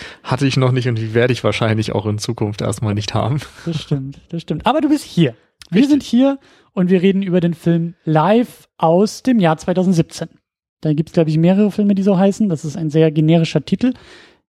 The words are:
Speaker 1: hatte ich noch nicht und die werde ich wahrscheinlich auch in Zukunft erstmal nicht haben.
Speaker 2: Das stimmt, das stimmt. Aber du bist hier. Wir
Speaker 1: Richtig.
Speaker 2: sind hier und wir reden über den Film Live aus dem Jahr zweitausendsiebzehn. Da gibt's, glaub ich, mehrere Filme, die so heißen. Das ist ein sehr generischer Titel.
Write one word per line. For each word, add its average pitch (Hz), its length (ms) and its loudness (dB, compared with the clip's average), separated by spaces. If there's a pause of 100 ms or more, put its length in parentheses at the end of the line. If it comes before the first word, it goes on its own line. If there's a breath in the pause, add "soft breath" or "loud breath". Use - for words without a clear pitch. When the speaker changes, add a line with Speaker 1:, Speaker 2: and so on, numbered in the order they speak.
(220 loud breath)
Speaker 1:
hatte 135 240 -2
ich 131 100 -2
noch 131 140 2
nicht 127 180 -2
und 120 80 0
die 110 160 -6
werde 117 200 2
ich 117 120 -6
wahrscheinlich 110 480 0
auch 107 140 -4
in 107 120 -2
Zukunft 107 440 -6
erstmal 107 320 -4
nicht 104 200 -6
haben. 113 260 -2 (260)
Speaker 2:
Das 165 160 -6
stimmt, 139 380 -6 (100)
das 170 120 -8
stimmt. 156 220 -6
Aber 285 160 0
du 302 80 0
bist 285 160 0
hier. 139 300 0 (360)
Wir 180 120 2
Speaker 1:
Richtig. 277 80 2
Speaker 2:
sind 294 140 2
hier 269 340 2 (340 soft breath)
und 180 160 0
wir 180 140 2
reden 196 200 2
über 180 180 0
den 170 140 2
Film 170 400 -2 (100)
Live 175 640 0 (100)
aus 175 460 0
dem 247 160 2
Jahr 160 180 2
zweitausendsiebzehn. 175 680 -2 (520)
Da 156 140 -2
gibt's, 160 180 -4
glaub 165 140 2
ich, 156 100 0
mehrere 185 360 2
Filme, 202 240 0
die 196 80 0
so 196 120 2
heißen. 196 320 0
Das 160 160 -4
ist 147 120 -8
ein 160 140 -4
sehr 160 200 4
generischer 160 540 2
Titel. 240 280 -2 (640 loud breath)